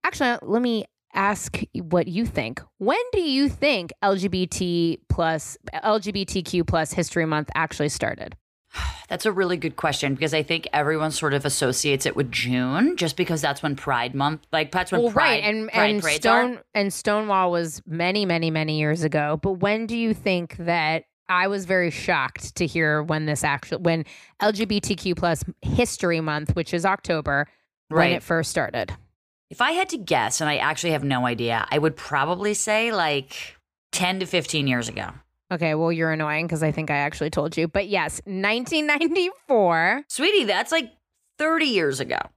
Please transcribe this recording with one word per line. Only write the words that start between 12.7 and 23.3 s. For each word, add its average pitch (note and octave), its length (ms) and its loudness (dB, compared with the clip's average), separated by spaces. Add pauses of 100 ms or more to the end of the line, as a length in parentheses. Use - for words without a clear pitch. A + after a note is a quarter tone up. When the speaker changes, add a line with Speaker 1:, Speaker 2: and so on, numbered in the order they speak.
Speaker 2:
just E3 220 -2
because E3+ 240 0
that's C#3+ 220 -2
when C#3+ 120 -2
Pride B2+ 380 -2
Month, D3 380 -2
like, D#3 200 0
that's - 200 0
when G#3+ 100 2
Speaker 1:
Well, A#3 100 4
Speaker 2:
Pride, C4 180 4
Speaker 1:
right, G#3 140 2
and, A3 280 0
Speaker 2:
Pride G#3+ 180 4
Speaker 1:
and G#3 140 0
Speaker 2:
parades D3+ 140 2
Speaker 1:
Stone-, A#3 400 4
Speaker 2:
are. - 60 -18 (120)
Speaker 1:
and G3+ 180 0
Stonewall G#3 560 2
was E3+ 380 -2
many, F3+ 400 0
many, E3 240 2
many D#3 260 0
years D3+ 260 2
ago. D3+ 380 0
But G3 120 0
when G#3 340 0
do A#3 100 -4
you A3+ 160 0
think F3+ 440 -2
that, E3 480 0 (220)
I F3+ 200 2
was G3 180 -2
very F3+ 260 2
shocked - 640 -2
to F3+ 120 0
hear D3+ 360 2
when D#3 220 -2
this D3+ 180 -2